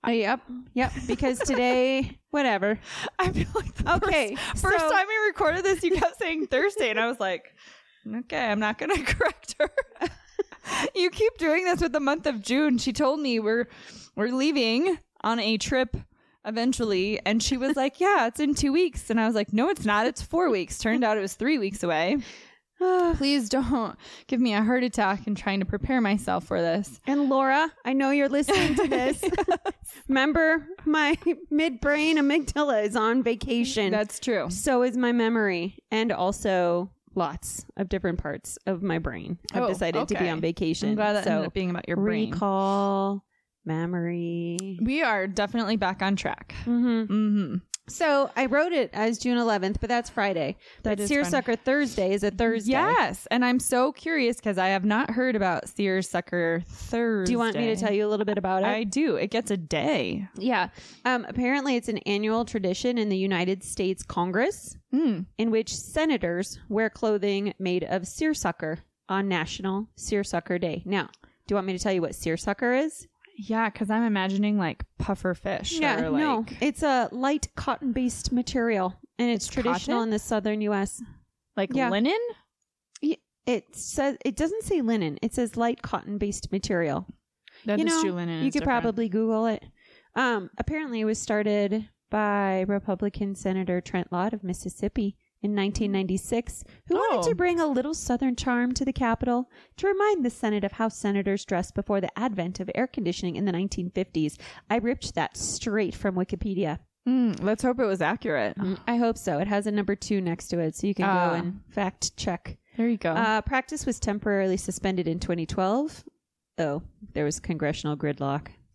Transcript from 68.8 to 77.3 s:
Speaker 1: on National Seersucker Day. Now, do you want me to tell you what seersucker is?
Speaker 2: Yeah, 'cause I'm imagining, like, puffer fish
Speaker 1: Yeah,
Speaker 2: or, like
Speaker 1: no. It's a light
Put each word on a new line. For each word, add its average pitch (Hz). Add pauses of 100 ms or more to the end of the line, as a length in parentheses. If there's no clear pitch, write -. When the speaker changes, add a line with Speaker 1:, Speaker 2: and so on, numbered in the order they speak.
Speaker 1:
on 196
National 190
Seersucker 190
Day. 175
Now, 190 (380)
do -
you 202
want 190
me 190
to 180
tell 208
you 185
what -
seersucker 202
is? 302 (280)
Speaker 2:
Yeah, 220
'cause 208
I'm 220
imagining, 208
like, 165 (160)
puffer 185
fish 202
Speaker 1:
Yeah, 262
Speaker 2:
or, -
like 269
Speaker 1:
no. 240 (160)
It's 294
a 262
light 269